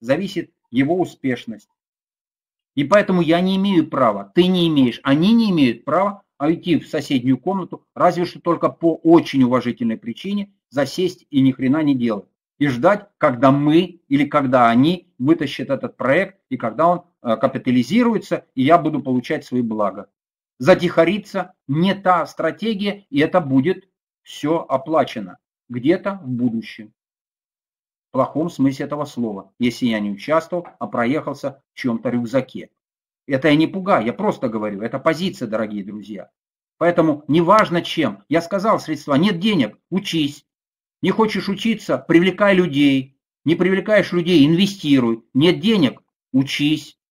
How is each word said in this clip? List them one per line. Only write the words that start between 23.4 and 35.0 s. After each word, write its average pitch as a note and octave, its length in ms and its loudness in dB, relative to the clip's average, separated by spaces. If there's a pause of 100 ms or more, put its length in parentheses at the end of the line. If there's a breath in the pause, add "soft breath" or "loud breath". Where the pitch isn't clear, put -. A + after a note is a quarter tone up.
будет C#3 480 0 (340)
всё D#3+ 460 -4
оплачено C3 680 -4 (300)
где-то E3+ 560 -2
в B2+ 40 -12
будущем. A2+ 640 -6 (1160)
В - 40 -20
плохом C#3+ 380 -2
смысле C3+ 360 -2
этого D3 180 -8
слова, A2 560 -8
если B2 260 -2
я A2+ 140 0
не G#2 100 -4
участвовал, D#3+ 560 -4 (140)
а A#2+ 80 -8
проехался C3 720 -6 (100)
в - 60 -20
чьём-то A#2 320 -4
рюкзаке. A#2+ 600 -4 (580)
Это C#3 200 -4
я D3 60 4
не D#3 140 2
пугаю, F#3 360 -2
я A#2 80 -4
просто F#3+ 360 -4
говорю, G#2+ 320 -8
это A#2 180 -8
позиция, D#3+ 480 -4